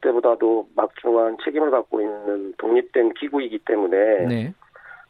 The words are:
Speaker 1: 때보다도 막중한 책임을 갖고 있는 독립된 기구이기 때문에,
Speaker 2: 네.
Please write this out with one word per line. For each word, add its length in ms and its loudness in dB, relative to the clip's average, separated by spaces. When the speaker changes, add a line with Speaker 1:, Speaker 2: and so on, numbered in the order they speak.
Speaker 1:
때보다도 760 2
막중한 720 0
책임을 260 0
갖고 300 0
있는 580 -4
독립된 560 2
기구이기 460 -6
때문에, 680 2
Speaker 2:
네. 280 -4